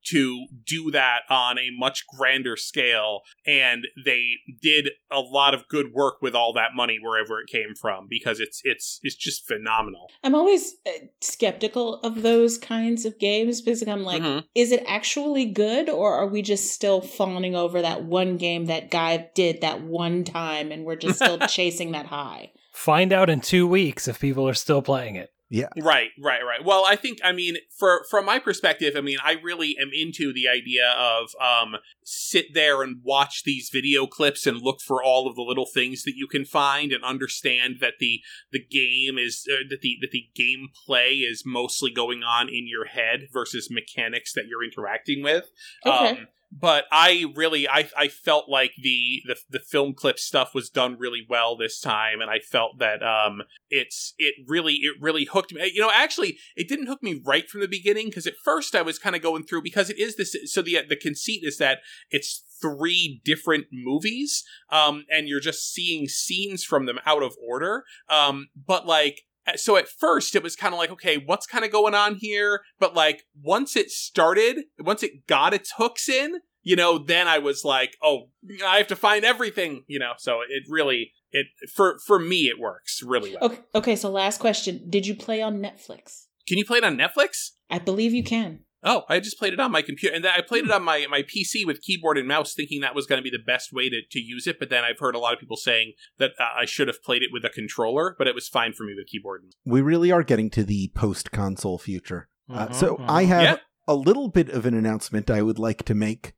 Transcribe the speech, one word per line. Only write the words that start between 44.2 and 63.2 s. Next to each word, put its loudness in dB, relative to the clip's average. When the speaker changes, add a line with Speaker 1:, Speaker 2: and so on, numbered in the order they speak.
Speaker 1:
that -6
you're -8
interacting -6
with. -2
Speaker 2:
Okay. 4
Speaker 1:
Um, -10
but 2
I 6
really, 0
I, 2
I 2
felt 0
like 2
the, -2
the, -6
the -6
film 0
clip 0
stuff 0
was -6
done -2
really -8
well 2
this -6
time, -2
and -4
I -2
felt -2
that, 0
um, 0
it's, -4
it -2
really, 0
it -2
really 0
hooked -2
me. -4
You -2
know, 4
actually, 2
it -6
didn't -6
hook -10
me -6
right 0
from -8
the -4
beginning, 0
'cause -8
at -6
first -2
I 4
was -4
kinda 2
going -2
through, -4
because 0
it -8
is -2
this, -4
so -2
the, 0
the 0
conceit -4
is -4
that 2
it's -4
three -2